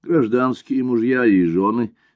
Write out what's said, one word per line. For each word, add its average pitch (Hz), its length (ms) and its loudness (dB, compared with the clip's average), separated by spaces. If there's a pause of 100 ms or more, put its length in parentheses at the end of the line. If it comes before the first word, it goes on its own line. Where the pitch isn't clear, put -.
гражданские 127 800 -2
мужья 123 420 0
и 95 200 4
жёны, 104 500 -2 (200)